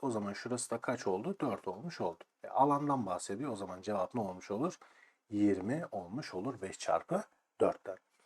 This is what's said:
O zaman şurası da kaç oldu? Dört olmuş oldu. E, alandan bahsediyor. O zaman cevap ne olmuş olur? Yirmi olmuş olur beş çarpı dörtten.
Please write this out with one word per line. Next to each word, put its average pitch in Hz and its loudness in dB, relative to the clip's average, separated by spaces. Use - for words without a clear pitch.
O 135 0
zaman 101 0
şurası - -4
da 113 -2
kaç - -2
oldu? 107 0
Dört 110 -2
olmuş 143 -8
oldu. 87 -2
E, - -8
alandan 143 4
bahsediyor. 98 -2
O 104 -4
zaman 92 -8
cevap 101 0
ne 123 0
olmuş 92 -4
olur? 135 -2
Yirmi 104 4
olmuş 98 -6
olur 113 -4
beş - -8
çarpı - 0
dörtten. 92 2